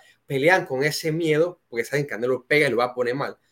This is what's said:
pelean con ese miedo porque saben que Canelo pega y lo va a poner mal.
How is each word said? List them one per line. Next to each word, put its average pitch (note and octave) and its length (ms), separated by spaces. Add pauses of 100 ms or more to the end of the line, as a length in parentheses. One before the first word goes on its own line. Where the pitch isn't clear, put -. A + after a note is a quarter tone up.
(280)
pelean D#3+ 380
con C3 180
ese D3+ 280
miedo D#3+ 480 (100)
porque A#2 140
saben C#3+ 220
que C#3+ 60
Canelo B2 340
pega D3+ 220
y B2+ 40
lo A2 60
va A#2+ 80
a - 80
poner B2 220
mal. B2 200 (160)